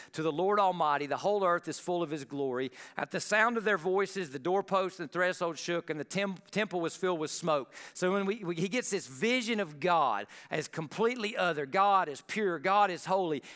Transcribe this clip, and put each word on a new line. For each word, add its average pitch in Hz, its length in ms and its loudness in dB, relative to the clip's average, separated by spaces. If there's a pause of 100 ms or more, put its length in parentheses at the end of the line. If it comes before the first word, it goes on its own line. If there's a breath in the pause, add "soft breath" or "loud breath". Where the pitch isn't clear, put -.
(120 loud breath)
To 156 100 -6
the 160 100 0
Lord 190 280 2
Almighty, 160 460 2
the 139 100 -2
whole 196 280 2
earth 175 220 2
is 156 140 -6
full 175 220 -2
of 156 80 -4
his 151 140 -6
glory. 135 460 -2 (260 loud breath)
At - 140 -4
the 185 100 -4
sound 220 360 2
of 220 80 -2
their 202 140 2
voices, 185 520 0
the 135 80 -8
doorposts 185 640 0
and 170 100 -8
threshold 180 480 0
shook, 170 320 -4
and 156 80 -4
the 147 60 -6
tem-, 196 320 -2 (160)
temple 190 280 -2
was 165 140 -2
filled 185 240 0
with 156 140 -4
smoke." 151 420 -2 (200 loud breath)
So 185 180 0
when 196 140 0
we, 214 180 -4
we, 175 100 -2
he 175 140 0
gets 226 220 -2
this 190 180 -4
vision 220 500 0
of 151 220 -4
God 139 480 2 (240 loud breath)
as 151 160 -2
completely 214 680 -2
other, 165 300 0
God 190 420 4
is 139 140 -8
pure, 185 380 0
God 196 320 4
is 160 140 -6
holy, 175 360 2 (140)